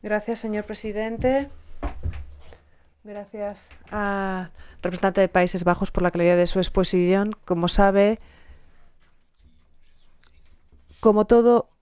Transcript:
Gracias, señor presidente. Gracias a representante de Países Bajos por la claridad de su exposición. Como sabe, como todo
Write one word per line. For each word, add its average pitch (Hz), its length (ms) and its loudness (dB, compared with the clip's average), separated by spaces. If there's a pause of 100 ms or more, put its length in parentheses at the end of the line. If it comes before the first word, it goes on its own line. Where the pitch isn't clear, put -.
Gracias, 214 360 -6
señor 208 260 -6
presidente. 226 840 -4 (1600)
Gracias 208 520 -12 (320)
a 196 600 -4 (320)
representante 180 400 0
de 185 80 4
Países 180 340 0
Bajos 175 280 0
por 180 120 -2
la 180 80 2
claridad 175 240 2
de 175 100 4
su 190 140 -2
exposición. 185 880 0
Como 175 240 0
sabe, 202 500 4 (2750)
como 208 260 4
todo 233 440 4 (120)